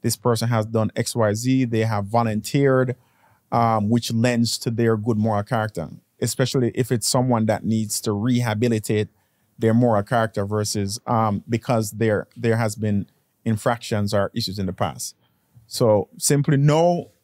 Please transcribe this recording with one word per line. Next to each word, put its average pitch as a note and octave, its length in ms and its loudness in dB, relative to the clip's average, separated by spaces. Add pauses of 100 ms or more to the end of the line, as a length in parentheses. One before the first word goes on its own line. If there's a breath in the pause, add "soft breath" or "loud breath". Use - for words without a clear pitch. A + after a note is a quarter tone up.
this A2 120 0
person A#2 320 0
has A2+ 200 0
done A2 280 0
X, - 200 -4
Y, G#2+ 180 2
Z, B2+ 320 0
they A2+ 140 -2
have A2 260 -2
volunteered," B2 880 0 (560 soft breath)
um, A2+ 380 2
which A#2 240 0
lends A#2 460 2
to - 100 -4
their A2+ 260 2
good G#2+ 220 -2
moral G#2+ 240 0
character, G#2+ 480 -4 (320)
especially A#2+ 540 0
if B2+ 160 -2
it's A#2+ 180 -2
someone B2 380 2
that G#2 180 -2
needs A2 360 -2
to A2 120 -2
rehabilitate A2 960 0 (480)
their A2+ 160 2
moral A2+ 300 4
character A2 420 -2
versus, G#2 600 -4
um, A2 420 0
because A2+ 440 -2
there, G#2+ 340 0 (100)
there A2+ 200 0
has A2+ 180 0
been G#2 320 -2 (360)
infractions A2 720 -2
or G2 220 0
issues G#2 240 -6
in F#2+ 80 -2
the F#2+ 60 -6
past. D#2+ 420 -6 (500)
So G#2+ 440 2 (100)
simply C#3+ 380 2
no D#3+ 520 2 (140)